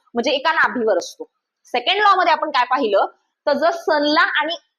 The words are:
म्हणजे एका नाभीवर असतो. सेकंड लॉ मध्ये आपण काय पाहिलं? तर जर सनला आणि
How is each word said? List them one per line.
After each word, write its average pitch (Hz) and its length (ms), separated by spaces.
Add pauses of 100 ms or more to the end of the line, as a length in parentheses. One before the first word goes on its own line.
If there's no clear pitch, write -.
(140)
म्हणजे 240 180
एका 285 200
नाभीवर 233 460
असतो. - 340 (340)
सेकंड 330 360
लॉ 403 140
मध्ये 349 180
आपण 302 160
काय 247 160
पाहिलं? 240 400 (420)
तर 294 60
जर 311 180
सनला 320 680
आणि 311 160 (240)